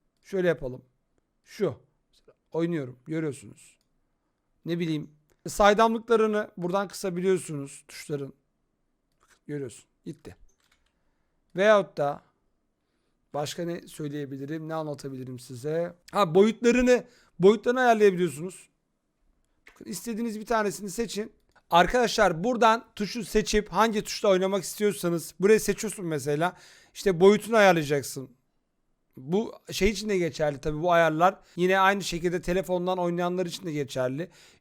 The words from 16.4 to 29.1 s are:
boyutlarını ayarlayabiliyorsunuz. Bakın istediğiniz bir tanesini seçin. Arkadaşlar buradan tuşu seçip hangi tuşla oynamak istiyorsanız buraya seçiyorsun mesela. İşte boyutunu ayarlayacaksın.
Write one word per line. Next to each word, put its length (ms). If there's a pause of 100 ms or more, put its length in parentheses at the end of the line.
boyutlarını 400
ayarlayabiliyorsunuz. 880 (1000)
Bakın 160
istediğiniz 540
bir 60
tanesini 440
seçin. 420 (380)
Arkadaşlar 760
buradan 420 (100)
tuşu 300
seçip 440
hangi 340
tuşla 260
oynamak 340
istiyorsanız 760
buraya 200
seçiyorsun 460
mesela. 520 (360)
İşte 260
boyutunu 360
ayarlayacaksın. 760 (880)